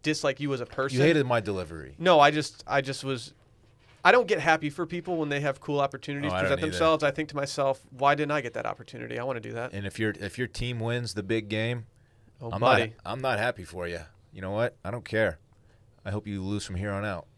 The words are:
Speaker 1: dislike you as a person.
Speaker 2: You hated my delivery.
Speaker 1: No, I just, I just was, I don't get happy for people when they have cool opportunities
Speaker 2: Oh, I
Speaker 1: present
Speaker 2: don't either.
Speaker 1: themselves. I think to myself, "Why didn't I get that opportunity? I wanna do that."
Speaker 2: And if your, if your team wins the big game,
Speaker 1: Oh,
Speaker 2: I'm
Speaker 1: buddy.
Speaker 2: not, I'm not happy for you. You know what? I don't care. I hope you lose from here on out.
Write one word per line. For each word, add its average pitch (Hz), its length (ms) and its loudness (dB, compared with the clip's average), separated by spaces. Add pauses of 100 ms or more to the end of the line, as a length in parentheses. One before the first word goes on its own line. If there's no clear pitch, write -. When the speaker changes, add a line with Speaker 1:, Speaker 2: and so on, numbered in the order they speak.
Speaker 1:
dislike 147 380 0
you 143 140 -2
as 123 80 -4
a 117 40 -6
person. 131 320 -2
Speaker 2:
You 139 60 6
hated 151 220 6
my 120 140 2
delivery. 82 580 -6
Speaker 1:
No, 165 220 8
I 143 100 10
just, 151 360 -4
I 139 160 2
just 131 200 -8
was, 135 300 -6 (720)
I 180 80 10
don't 240 160 6
get 185 120 2
happy 156 280 2
for 165 160 -6
people 175 320 -4
when 151 140 0
they 143 100 0
have 143 180 -2
cool 143 220 -2
opportunities 143 520 -4
Speaker 2:
Oh, - 40 -2
I 92 60 2
Speaker 1:
present - 180 2
Speaker 2:
don't 156 80 -2
either. - 40 -2
Speaker 1:
themselves. 160 300 2
I 147 80 2
think 151 200 -6
to 147 60 -8
myself, 139 540 -2
"Why 139 240 4
didn't 147 180 -2
I 147 100 0
get 117 120 -6
that 113 100 -6
opportunity? 117 540 -8
I 120 60 -6
wanna 127 160 -4
do 113 140 -10
that." 120 180 -6
Speaker 2:
And 101 140 -6
if 95 120 -8
your, 110 220 0
if 101 180 -8
your 123 80 -2
team 120 340 -6
wins 117 340 -4
the 104 80 -4
big 110 260 -2
game, 110 380 -2 (540)
Speaker 1:
Oh, 117 120 -8
Speaker 2:
I'm 101 80 -2
Speaker 1:
buddy. 120 220 6
Speaker 2:
not, - 80 -2 (140)
I'm 127 160 -6
not 127 200 0
happy 113 240 -2
for 87 240 -8
you. 85 120 -8 (320)
You 92 80 -16
know 95 120 -6
what? 113 320 -2
I 107 80 -6
don't 120 120 -10
care. 107 360 0 (640)
I 98 80 -6
hope 104 160 -6
you 101 140 -6
lose 101 220 -4
from 95 120 -8
here 101 160 -4
on 98 120 -4
out. 95 220 -6 (120)